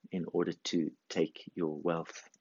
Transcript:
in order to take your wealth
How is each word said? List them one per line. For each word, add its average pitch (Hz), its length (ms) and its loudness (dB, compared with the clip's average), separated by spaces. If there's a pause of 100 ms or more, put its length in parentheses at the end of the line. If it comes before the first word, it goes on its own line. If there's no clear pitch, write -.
(120)
in 90 200 -2
order 85 220 2 (120)
to 82 260 2 (180)
take - 460 0
your 80 200 0
wealth 82 540 -2 (120)